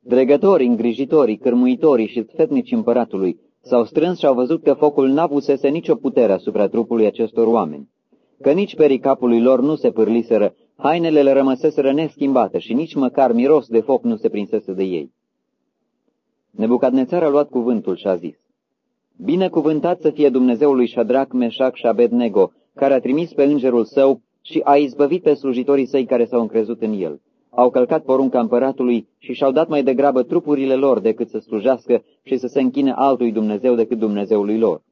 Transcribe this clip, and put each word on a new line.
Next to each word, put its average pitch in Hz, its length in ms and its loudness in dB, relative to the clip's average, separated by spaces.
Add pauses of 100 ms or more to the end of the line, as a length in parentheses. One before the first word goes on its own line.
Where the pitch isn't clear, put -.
Dregătorii, 131 640 2
îngrijitorii, 120 680 0
cârmuitorii 123 680 2
și 110 260 -6
sfetnicii 127 440 -2
împăratului 110 640 -2 (200)
s-au 123 240 0
strâns 165 340 -2
și - 80 -2
au 135 80 4
văzut 127 280 -2
că 143 100 2
focul 143 360 2
n-avusese 143 600 0
nicio 160 260 -2
putere 127 380 0
asupra 98 360 -2
trupului 113 380 0
acestor 113 400 -2
oameni, 85 420 -2 (520)
că 135 120 2
nici 156 240 -2
pericapului 135 640 2
lor 123 200 4
nu 147 140 0
se 143 160 0
pârliseră, 110 640 0 (220)
hainele 156 460 0
le 139 100 4
rămăseseră 135 600 0
neschimbate 139 680 -2
și - 160 -8
nici 156 200 -4
măcar 131 380 0
miros 131 340 2
de 113 140 0
foc 123 220 -2
nu 117 140 -4
se 110 120 -4
prinsese 104 440 -6
de 92 100 -4
ei. 85 300 -6 (1400)
Nebucadnețar 127 720 0
a 160 60 0
luat 143 200 0
cuvântul 113 480 -4
și 95 100 -10
a 95 100 0
zis: 82 200 -12 (800)
„Binecuvântat 170 840 -2
să 156 100 0
fie 143 180 2
Dumnezeul 127 480 2
lui 123 100 2
Șadrac, 123 460 -2
Meșac 123 420 -2
și - 120 -6
Abednego, 113 640 2 (240)
care 139 200 0
a 127 60 2
trimis 156 320 -4
pe 147 120 2
îngerul 127 400 0
său 135 360 0 (200)
și 160 240 -6
a 143 120 4
izbăvit 143 460 0
pe 151 120 2
slujitorii 135 520 -2
săi 135 180 -2
care 117 200 0
s-au 117 160 -2
încrezut 113 420 -4
în 107 180 -4
el. 78 200 -8 (300)
Au 123 200 2
călcat 131 340 0
porunca 131 360 0
împăratului 123 680 -2 (100)
și - 140 -14
și-au 135 200 0
dat 160 160 0
mai 147 140 -2
degrabă 131 400 2
trupurile 135 520 -2
lor 131 260 0
decât 110 280 -2
să 107 100 -10
slujească 113 640 -2 (200)
și 139 140 -6
să 123 100 -6
se 131 140 -2
închine 135 360 0
altui 123 360 0
Dumnezeu 107 420 0
decât 113 240 -2
Dumnezeului 104 600 -2
lor. 98 340 0